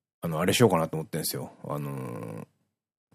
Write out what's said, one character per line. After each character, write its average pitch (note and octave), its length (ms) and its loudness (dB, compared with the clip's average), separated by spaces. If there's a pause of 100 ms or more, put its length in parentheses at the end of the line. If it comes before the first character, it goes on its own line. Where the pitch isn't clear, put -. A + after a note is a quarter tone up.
(200)
あ E2+ 80 -4
の、 D#2 100 -2
あ F2 80 2
れ G2 60 6
し - 80 4
よ A#2 80 10
う - 20 4
か F2 80 6
な D#2+ 80 2
と D#2+ 100 -6
思 D#2+ 80 -6
っ - 40 -14
て D#2+ 100 -4
ん D2+ 40 -2
で - 20 -4
す - 100 -4
よ。 C2 160 -8 (140)
あ D2 140 -4
の D2 120 -6
ー、 - 560 -8 (680)